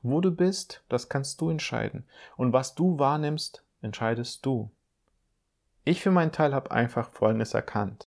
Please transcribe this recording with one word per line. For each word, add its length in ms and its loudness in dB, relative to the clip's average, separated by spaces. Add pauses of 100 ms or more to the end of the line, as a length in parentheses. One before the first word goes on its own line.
Wo 180 0
du 100 4
bist, 560 -2
das 220 -2
kannst 320 -4
du 80 0
entscheiden. 560 -4 (320)
Und 160 2
was 220 2
du 220 2
wahrnimmst, 680 0 (160)
entscheidest 640 -4
du. 260 -2 (1120)
Ich 180 2
für 100 2
meinen 200 4
Teil 220 2
habe 180 -4
einfach 400 0
Folgendes 420 2
erkannt. 640 -4